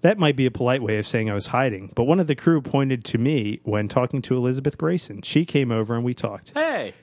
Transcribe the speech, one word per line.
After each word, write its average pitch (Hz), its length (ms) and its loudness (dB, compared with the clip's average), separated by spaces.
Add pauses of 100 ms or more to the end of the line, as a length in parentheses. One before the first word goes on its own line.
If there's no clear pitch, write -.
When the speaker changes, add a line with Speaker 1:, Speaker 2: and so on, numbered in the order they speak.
Speaker 1:
That 208 160 4
might 151 180 4
be 131 100 2
a 123 60 2
polite 127 320 0
way 110 140 0
of 104 100 -4
saying 110 220 -2
I 104 40 -2
was 101 140 -4
hiding, 117 480 -2
but 120 80 2
one 156 160 4
of 165 80 0
the 147 80 0
crew 165 260 2
pointed 135 440 0
to - 120 -2
me 117 460 0
when 107 240 -2
talking 127 360 0
to 127 120 0
Elizabeth 127 420 -2
Grayson. 165 440 -4
She 165 240 2
came 135 260 0
over 113 240 0
and 117 80 -2
we 123 100 0
talked. 107 400 -8
Speaker 2:
Hey. 262 500 -2